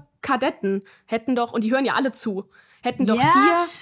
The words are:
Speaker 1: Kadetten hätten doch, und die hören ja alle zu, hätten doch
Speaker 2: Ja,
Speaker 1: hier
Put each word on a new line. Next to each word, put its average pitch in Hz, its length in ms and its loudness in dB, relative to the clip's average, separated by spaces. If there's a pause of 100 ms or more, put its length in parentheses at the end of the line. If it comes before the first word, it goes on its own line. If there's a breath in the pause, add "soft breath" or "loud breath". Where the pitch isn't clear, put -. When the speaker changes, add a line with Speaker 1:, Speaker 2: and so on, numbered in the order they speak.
(220)
Speaker 1:
Kadetten 214 600 -2 (240 soft breath)
hätten 226 300 -4
doch, 233 160 -2
und 226 120 -2
die 220 80 -2
hören 262 120 0
ja 185 100 0
alle 262 180 0
zu, 202 380 -6 (320 soft breath)
hätten 247 240 -2
doch 220 100 2
Speaker 2:
Ja, 285 160 4
Speaker 1:
hier 370 360 4 (140 loud breath)